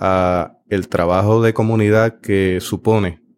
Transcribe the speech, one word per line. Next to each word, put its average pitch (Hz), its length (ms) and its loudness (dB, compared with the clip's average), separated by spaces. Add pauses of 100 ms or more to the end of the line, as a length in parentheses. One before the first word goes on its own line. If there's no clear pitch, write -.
a 92 560 0 (140)
el 95 180 -4
trabajo 95 540 0
de 113 100 2
comunidad 110 680 0
que 92 420 -2
supone 98 600 -2 (160)